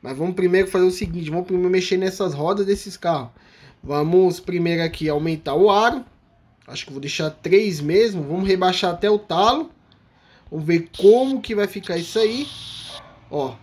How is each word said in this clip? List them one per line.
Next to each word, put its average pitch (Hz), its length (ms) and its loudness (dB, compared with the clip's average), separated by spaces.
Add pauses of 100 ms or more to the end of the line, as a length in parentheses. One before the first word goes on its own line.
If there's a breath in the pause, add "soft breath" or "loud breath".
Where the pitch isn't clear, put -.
Mas 131 160 -10
vamos 180 180 -4
primeiro 185 320 2
fazer 185 180 2
o 185 60 4
seguinte, 170 400 -6
vamos 175 140 -4
primeiro 180 240 0
mexer 185 280 0
nessas 190 360 -2
rodas 180 320 -2
desses 196 300 -4
carros. 147 340 -4 (540 soft breath)
Vamos 170 560 2
primeiro 170 440 -2
aqui 160 260 -4
aumentar 151 460 -2
o 190 140 6
aro. 233 360 2 (640)
Acho - 180 -12
que - 60 -18
eu - 20 -14
vou 135 80 -10
deixar 151 280 -4
três 185 500 2
mesmo. 180 440 2
Vamos 175 240 -4
rebaixar 185 440 2
até 202 180 -2
o 208 80 4
talo. 214 540 0 (800 soft breath)
Vamos 156 140 -8
ver 165 320 0
como 247 440 6
que 220 140 -8
vai 202 120 0
ficar 190 300 -6
isso 170 220 -4
aí. 233 280 0 (800)
Ó. 120 340 -4